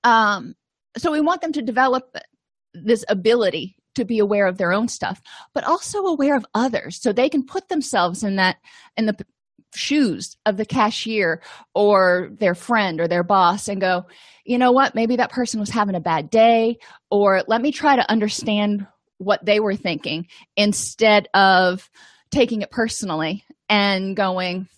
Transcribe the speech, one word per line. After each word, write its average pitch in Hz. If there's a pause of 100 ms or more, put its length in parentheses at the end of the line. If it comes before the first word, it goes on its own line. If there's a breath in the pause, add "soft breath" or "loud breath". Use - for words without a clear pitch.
Um, 214 (420)
so 320
we 302
want 311
them 320
to 294
develop 254 (560)
this 208
ability 196 (180)
to 247
be 220
aware 202
of 185
their 180
own 220
stuff, - (320 loud breath)
but -
also 381
aware 285
of 220
others, 226
so 214
they 254
can 294
put -
themselves 196
in 196
that, 185 (380 loud breath)
in 220
the 214
p-, - (500)
shoes 247
of 208
the 214
cashier 214 (320 loud breath)
or 190 (100)
their 185
friend 190
or 170
their 175
boss 190
and 196
go, 185 (380 soft breath)
"You 247
know 247
what? 269
Maybe 233
that 240
person 233
was 202
having 202
a 165
bad 160
day, 226 (300 loud breath)
or 196
let 226
me 294
try 285
to 240
understand 208 (300)
what 190
they 208
were 208
thinking," 160 (300 loud breath)
instead 208
of 190 (420 soft breath)
taking 233
it 196
personally 185 (260)
and 196
going 185 (100)